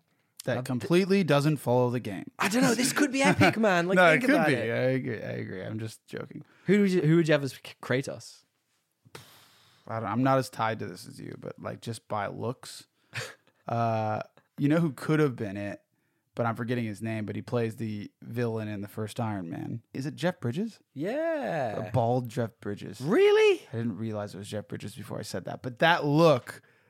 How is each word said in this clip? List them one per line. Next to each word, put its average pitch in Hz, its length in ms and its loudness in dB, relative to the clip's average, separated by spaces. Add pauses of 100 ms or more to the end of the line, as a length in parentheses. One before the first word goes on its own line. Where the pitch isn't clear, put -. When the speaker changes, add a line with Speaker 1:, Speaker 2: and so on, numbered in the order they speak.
(440)
Speaker 1:
That 127 120 -2
Speaker 2:
Now, 120 40 -2
th- 127 60 -8
Speaker 1:
completely 175 580 2
doesn't 143 320 4
follow 123 340 2
the 120 100 -2
game. 98 380 -8
Speaker 2:
I 202 100 0
don't 233 140 2
know. 254 120 4
This 247 180 0
could 294 180 2
be 269 120 0
Speaker 1:
<laughs> - 0 -
Speaker 2:
epic, 226 340 6
man. 185 320 4
Like, 190 80 2
Speaker 1:
No, 180 140 8
Speaker 2:
think 156 140 4
Speaker 1:
it - 20 2
could 269 80 6
Speaker 2:
about 160 140 4
Speaker 1:
be. 151 60 4
Speaker 2:
it. 117 160 -2
Speaker 1:
I 123 200 2
agree. 131 320 -2
I 120 100 -8
agree. 110 300 -8
I'm 110 160 -8
just 110 280 -10
joking. - 380 -12 (220)
Speaker 2:
Who 202 160 6
would 196 80 4
you, 180 100 4
who 156 160 6
would 170 100 4
you 156 60 4
have 143 100 4
as 135 140 -6
K-, - 260 -18
Kratos? - 600 -6 (1400)
Speaker 1:
I 113 140 -6
don't, 110 80 -6
I'm 113 140 0
not 135 160 4
as 127 100 0
tied 110 320 -2
to 104 60 -6
this 92 200 -14
as - 140 -16
you, - 180 -12
but, - 220 -12
like, 107 200 -10
just - 280 -12
by 104 200 -4
looks, 107 580 -10 (260)
Speaker 2:
<laughs> - 560 -14
Speaker 1:
uh, 113 520 -2 (380)
you 113 100 2
know 156 100 4
who 170 140 2
could 156 280 0
have 139 160 2
been 101 200 -8
it, 101 240 -8 (540)
but 120 120 -2
I'm 113 100 -2
forgetting 120 280 -4
his 104 180 -8
name, 110 240 -4
but 104 100 -8
he 107 60 -8
plays 113 340 -4
the 107 340 -8 (120)
villain 113 460 -4
in 104 120 -8
the 98 80 -10
first 107 320 -8
Iron 101 300 -4
Man. - 320 -8 (100)
Is 131 140 -6
it 139 100 -8
Jeff 165 240 -2
Bridges? 175 400 -4 (140)
Speaker 2:
Yeah. 208 840 -4 (120)
Speaker 1:
A - 40 -10
bald 123 360 0
Jeff 110 220 -4 (100)
Bridges. 101 400 -10
Speaker 2:
Really? 403 600 4 (100)
Speaker 1:
I - 40 -8
didn't 113 220 -2
realize 107 360 -6
it - 40 -12
was 101 100 -12
Jeff 104 200 -8
Bridges 104 260 -10
before - 240 -10
I - 40 -8
said 98 220 -8
that, - 180 -10
but 123 180 -8
that 165 240 6
look, 147 580 4 (280)